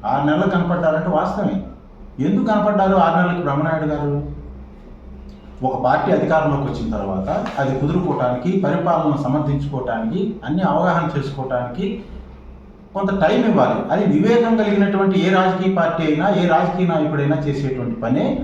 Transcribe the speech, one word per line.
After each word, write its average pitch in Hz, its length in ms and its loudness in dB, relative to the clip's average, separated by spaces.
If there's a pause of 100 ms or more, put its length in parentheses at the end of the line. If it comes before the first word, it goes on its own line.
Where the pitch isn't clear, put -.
ఆరు 139 220 0
నెలలు 185 200 2
కనపడ్డారంటే 170 600 0
వాస్తవమే. 190 480 0 (680)
ఎందుకు 202 200 2
కనపడ్డారు 190 500 2
ఆరు 170 240 4
నెలలకి 175 240 0
బ్రహ్మనాయుడు 151 500 -2
గారు? 143 420 -4 (1300)
ఒక 131 200 -2
పార్టీ 135 280 2
అధికారంలోకి 151 580 2
వచ్చిన 117 180 -4 (100)
తర్వాత 98 320 -4 (300)
అది 131 200 0
కుదురుకోవటానికి, 147 840 0
పరిపాలన 165 580 2
సమర్థించుకోవటానికి, 131 1000 -2 (240)
అన్ని 170 180 -2
అవగాహన 165 420 2 (120)
చేసుకోవటానికి 131 840 -4 (920)
కొంత 98 180 -2 (100)
టైమ్ 147 240 4
ఇవ్వాలి. 127 320 4 (140)
అది 202 140 2
వివేకం 226 520 4
కలిగినటువంటి 196 720 2
ఏ - 60 4
రాజకీయ 185 420 2
పార్టీ 165 280 0
అయినా, 156 260 2
ఏ 180 180 2
రాజకీయ 175 400 2
నాయకుడైనా 151 500 0
చేసేటువంటి 131 640 -2
పనే. 131 240 0 (180)